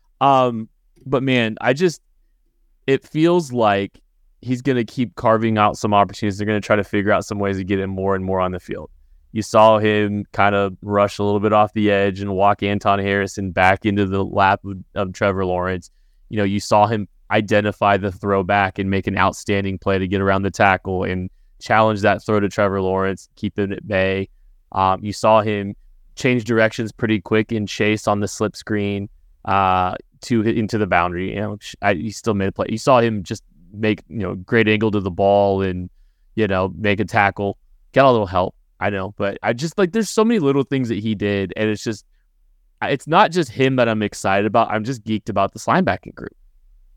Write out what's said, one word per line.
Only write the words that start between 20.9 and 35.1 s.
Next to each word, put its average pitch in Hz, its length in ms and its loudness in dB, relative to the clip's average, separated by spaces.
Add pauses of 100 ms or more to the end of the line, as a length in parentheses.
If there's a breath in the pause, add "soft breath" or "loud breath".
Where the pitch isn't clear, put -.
and 92 260 -4 (300)
challenge 110 420 2
that 101 220 2
throw 107 160 0
to 101 80 2
Trevor 98 320 0
Lawrence, 95 560 -2
keep - 220 -6
him 101 160 -2
at 85 140 -10
bay. 95 420 0 (420)
Um, 95 320 0
you 104 80 -4
saw 110 300 4
him 101 340 -4 (400)
change 123 280 0
directions 110 480 0
pretty 110 280 -2
quick 110 320 -2
and 107 160 -4
chase 107 400 -2
on 104 120 0
the 101 80 -4
slip - 280 -4
screen, 101 540 -4 (360)
uh, 92 500 0 (260)
to 117 200 0
hit 110 160 0
into 110 200 -2
the 104 100 0
boundary. 90 460 -2
You 104 80 -6
know, 104 180 -8
sh-, - 220 -18
I, 101 140 2
he 101 160 -6
still - 220 -4
made 98 140 0
a 95 40 -2
play. - 180 -6
You 110 80 -4
saw 127 220 4
him 113 240 0
just - 200 -10 (300)
make, 107 340 -2
you 92 120 -10
know, 95 160 -4
great 104 320 2
angle 107 240 2
to 104 80 0
the 95 120 -2